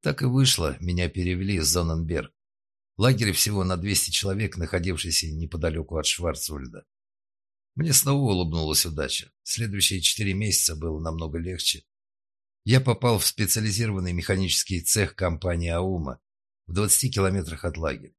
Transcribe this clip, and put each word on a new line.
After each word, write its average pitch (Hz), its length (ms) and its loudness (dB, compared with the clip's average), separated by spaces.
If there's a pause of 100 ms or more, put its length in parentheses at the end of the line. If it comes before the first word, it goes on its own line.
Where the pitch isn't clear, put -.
Так 147 200 -2
и 139 40 0
вышло, 127 540 4
меня 87 300 0
перевели 92 460 0
из 80 120 2
Зонненберг. 82 640 0 (640)
Лагерь 110 340 4
всего 101 320 2
на 90 120 2
двести 95 360 0
человек, 101 460 -2
находившийся 85 760 -2
неподалёку 80 680 -4
от 76 80 -2
Шварцвальда. 73 800 -4 (880)
Мне 151 200 0
снова 139 400 4
улыбнулась 80 520 2
удача. 76 460 -4 (100)
Следующие 98 600 -2
четыре 98 320 0
месяца 98 420 0
было 78 240 -4
намного 80 400 -4
легче. 85 460 -4 (800)
Я 123 160 6
попал 120 360 2
в - 80 0
специализированный 104 880 0
механический 90 680 0
цех 98 340 2
компании 85 540 -2
«Аума» 85 500 -2 (480)
в 85 60 -8
двадцати 104 360 2
километрах 92 560 -2
от 78 120 -4
лагеря. 78 420 -6